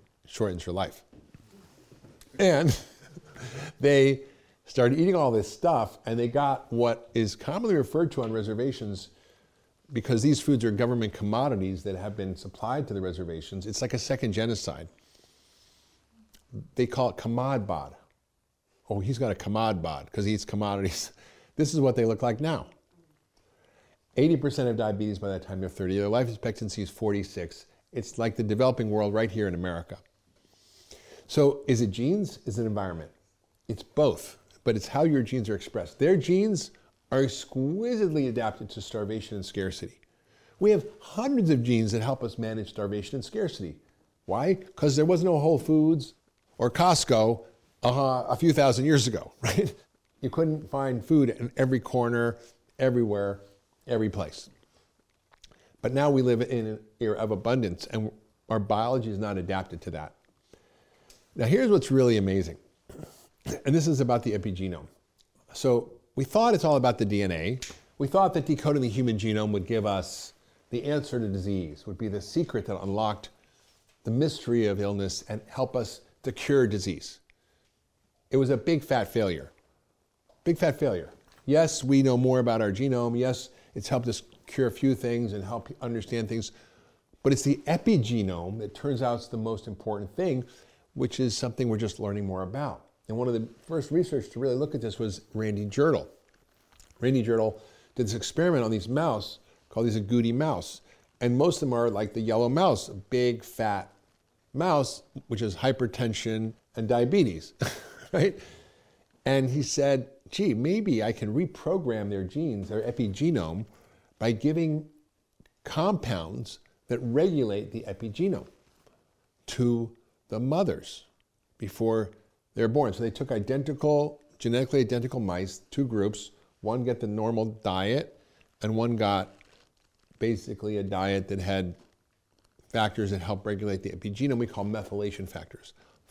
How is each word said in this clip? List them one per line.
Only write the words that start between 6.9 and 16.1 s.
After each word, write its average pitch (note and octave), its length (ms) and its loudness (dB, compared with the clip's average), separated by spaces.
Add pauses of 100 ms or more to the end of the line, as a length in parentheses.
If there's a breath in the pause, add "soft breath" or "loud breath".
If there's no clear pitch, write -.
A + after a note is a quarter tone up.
is A2 240 0
commonly G#3 380 -2
referred D#3+ 380 2
to C3+ 100 -2
on A2+ 100 -4
reservations, A2 800 -4 (800 soft breath)
because A#2 300 2
these C#3+ 180 6
foods C3 240 2
are A2+ 60 2
government A#2 420 0
commodities G#2 680 -2
that G2 120 -4
have G2+ 220 -8
been F#2+ 180 -6
supplied A#2+ 540 -6
to G#2+ 60 -6
the F#2+ 80 -4
reservations. F2+ 640 -8
It's G#2 160 -6
like B2+ 100 -4
a B2+ 60 -2
second C3 340 -2
genocide. F#2+ 560 -4 (1900 soft breath)